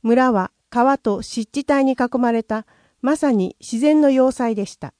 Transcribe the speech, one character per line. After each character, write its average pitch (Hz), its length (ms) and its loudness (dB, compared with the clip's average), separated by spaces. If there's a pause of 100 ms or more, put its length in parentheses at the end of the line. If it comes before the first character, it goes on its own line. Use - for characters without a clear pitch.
村 247 300 2
は 190 180 -2 (180)
川 262 300 0
と 208 240 -4
湿 - 420 -8
地 294 80 -2
帯 277 120 2
に 269 80 2
囲 247 260 -2
ま 240 140 0
れ 226 100 -2
た、 220 240 -8 (360)
ま 277 120 0
さ 294 160 0
に 196 300 0
自 - 180 -8
然 302 220 4
の 277 100 6
要 262 220 2
塞 233 240 -4
で 202 100 -6
し - 80 -18
た。 - 260 -14